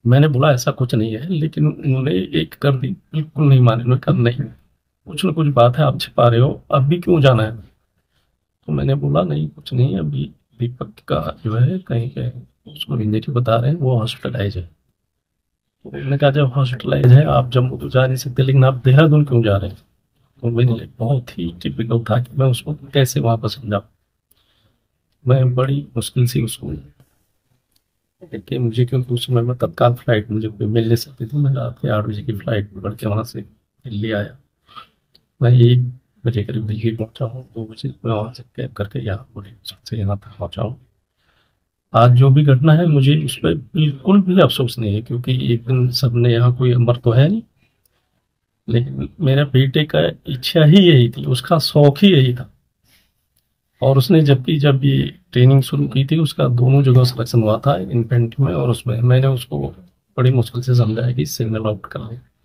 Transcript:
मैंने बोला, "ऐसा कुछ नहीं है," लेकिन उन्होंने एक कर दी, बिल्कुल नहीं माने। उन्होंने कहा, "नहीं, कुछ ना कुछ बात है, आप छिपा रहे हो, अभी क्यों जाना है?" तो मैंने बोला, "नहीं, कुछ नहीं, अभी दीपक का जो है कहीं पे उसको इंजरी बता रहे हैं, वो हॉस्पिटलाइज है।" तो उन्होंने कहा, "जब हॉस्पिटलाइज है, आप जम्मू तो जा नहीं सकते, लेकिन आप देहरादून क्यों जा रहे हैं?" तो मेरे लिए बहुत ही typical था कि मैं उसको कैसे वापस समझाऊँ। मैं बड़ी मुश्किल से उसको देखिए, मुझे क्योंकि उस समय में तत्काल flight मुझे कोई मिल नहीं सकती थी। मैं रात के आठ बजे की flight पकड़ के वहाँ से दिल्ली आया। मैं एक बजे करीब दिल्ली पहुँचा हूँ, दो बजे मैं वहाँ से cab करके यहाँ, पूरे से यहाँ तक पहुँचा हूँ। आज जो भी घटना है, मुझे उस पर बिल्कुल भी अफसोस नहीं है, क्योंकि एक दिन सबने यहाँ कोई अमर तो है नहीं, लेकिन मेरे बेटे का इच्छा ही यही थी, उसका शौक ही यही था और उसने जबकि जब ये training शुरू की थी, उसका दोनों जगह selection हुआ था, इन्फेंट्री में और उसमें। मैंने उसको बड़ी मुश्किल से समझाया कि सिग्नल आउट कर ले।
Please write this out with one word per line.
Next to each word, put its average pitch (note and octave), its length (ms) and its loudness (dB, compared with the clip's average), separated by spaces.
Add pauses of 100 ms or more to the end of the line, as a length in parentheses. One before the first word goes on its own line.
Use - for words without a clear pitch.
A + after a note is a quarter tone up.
मैंने C#3 200 4
बोला, C#3+ 240 2
"ऐसा B2+ 200 -2
कुछ B2+ 240 -4
नहीं A2 220 -2
है," D3+ 120 -12
लेकिन D#3 380 -2
उन्होंने C3 440 -4
एक E3 420 -6
कर C#3+ 220 -2
दी, B2+ 120 -6
बिल्कुल D3+ 640 -4
नहीं C3+ 100 6
माने। A#2 240 2
उन्होंने B2 160 0
कहा, - 160 -2
"नहीं, A#2+ 360 -2 (560)
कुछ D#3 180 -8
ना F3+ 60 0
कुछ D#3 160 -2
बात B2 300 2
है, D#3 60 0
आप C3 160 -2
छिपा - 280 0
रहे A#2 120 2
हो, D3 320 0
अभी D3 280 0
क्यों E3+ 220 0
जाना B2 220 4
है?" A2 140 -6 (1080)
तो - 40 -6
मैंने C#2 240 -2
बोला, C#2+ 280 0
"नहीं, D2+ 260 -4
कुछ - 240 -6
नहीं, D3 260 0
अभी C#3+ 320 -6 (280)
दीपक A#2+ 320 -8 (160)
का - 360 -4
जो A2 140 -4
है D#3+ 220 0
कहीं A#2+ 300 -6
पे B2 200 -8 (420)
उसको C3+ 280 -8
इंजरी G#2+ 320 -4
बता A#2+ 240 0
रहे B2 160 -2
हैं, E3+ 60 -2
वो B2+ 220 -2
हॉस्पिटलाइज G2+ 580 -6
है।" F2 80 -10 (1160)
तो - 60 -20
उन्होंने C#3 280 -6
कहा, C#3 140 2
"जब D3 140 0
हॉस्पिटलाइज C3 640 -2
है, C#3 180 8
आप C3 240 0
जम्मू B2+ 280 -2
तो C#3+ 120 -10
जा B2+ 180 0
नहीं C3 100 -4
सकते, B2+ 260 -4
लेकिन C3+ 200 4
आप C3 220 2
देहरादून D3 400 6
क्यों A#2+ 180 0
जा G2+ 140 2
रहे F#2 120 -6
हैं?" - 80 -16 (640)
तो A#2+ 80 -4
मेरे A#2 240 0
लिए - 160 -8 (100)
बहुत B2 400 -6
ही - 240 -8
typical A#2+ 400 -4
था B2 200 -2
कि - 140 -10
मैं C3+ 100 0
उसको B2+ 260 -4
कैसे C#3+ 460 -2
वापस A2+ 360 -4
समझाऊँ। G#2 280 -8 (1400)
मैं B2+ 280 2
बड़ी C#3 400 -4
मुश्किल A#2+ 320 -2
से C3+ 140 -4
उसको - 320 -8 (1600)
देखिए, - 280 -8
मुझे A#2+ 260 0
क्योंकि B2 280 -4
उस A#2+ 140 -6
समय B2 140 0
में B2 160 -4
तत्काल A#2+ 360 -2
flight G#2+ 380 -4
मुझे A2 160 -4
कोई G#2 200 -6
मिल A2+ 180 0
नहीं A2+ 100 2
सकती - 300 -10
थी। C#3 120 -8
मैं C#3 160 0
रात B2 280 -8
के C#3 80 -4
आठ G#2+ 160 -2
बजे G#2 180 -8
की A2+ 100 -6
flight G2+ 400 -6
पकड़ G2 220 -10
के A2 120 -10
वहाँ G#2+ 160 -4
से B2 180 -14
दिल्ली - 680 -12
आया। G2+ 260 -6 (1040)
मैं A#2+ 100 4
एक B2 300 6 (440)
बजे G#2+ 180 -2
करीब G#2 240 -8
दिल्ली G#2+ 280 -6
पहुँचा A2 300 -10
हूँ, B2+ 180 -14
दो A2+ 220 -14
बजे A2+ 280 -12 (120)
मैं A2+ 80 -4
वहाँ A2 200 -6
से B2 100 -20 (120)
cab B2+ 180 -12
करके G#2 260 -10
यहाँ, G#2 340 -8
पूरे G2 300 -20
से - 340 -14
यहाँ G2+ 200 -4
तक - 220 -20
पहुँचा - 220 -10
हूँ। A#2 200 -8 (1120)
आज B2 180 6
जो C3 180 6
भी D3 160 4
घटना D3 280 4
है, F3 120 4
मुझे D3 400 2
उस - 120 -8
पर E3 160 -2
बिल्कुल D#3 680 0
भी F3+ 200 2
अफसोस B2+ 380 0
नहीं G#2+ 160 -2
है, G#2+ 60 -4
क्योंकि B2+ 520 -4
एक A#2 120 -4
दिन B2+ 260 0
सबने A#2+ 420 0
यहाँ B2 220 2
कोई B2+ 180 0
अमर A#2+ 220 2
तो A#2 160 0
है C3+ 180 4
नहीं, A3+ 140 -2 (1300)
लेकिन C3+ 400 -4 (120)
मेरे C#3 220 2
बेटे C3+ 400 0
का D#3 160 -2 (280)
इच्छा D#3 360 0
ही D#3 140 8
यही C#3+ 320 6
थी, C3+ 160 -10
उसका D3 340 -2
शौक D3 380 4
ही G3 160 6
यही B2+ 220 2
था B2+ 180 -16 (1300)
और C3+ 120 4
उसने D#3+ 240 4
जबकि C#3+ 360 2
जब C3+ 260 2
ये C3+ 360 -2 (120)
training C3 300 6
शुरू C#3+ 260 -4
की C3+ 180 -2
थी, D3+ 120 -2
उसका D3 300 0
दोनों B2+ 360 2
जगह B2+ 200 6
selection A#2+ 400 0
हुआ G#2+ 240 0
था, D#3 100 2
इन्फेंट्री B2 680 -2
में E3+ 80 -2
और C3+ 160 -2
उसमें। A2+ 320 -4
मैंने B2+ 260 4
उसको C#3 420 -4 (480)
बड़ी B2+ 140 2
मुश्किल B2 300 -2
से B2+ 140 0
समझाया A#2 360 0
कि B2 140 -4
सिग्नल A2 400 -6
आउट G#2 200 -4
कर - 140 -14
ले। A#2 460 -16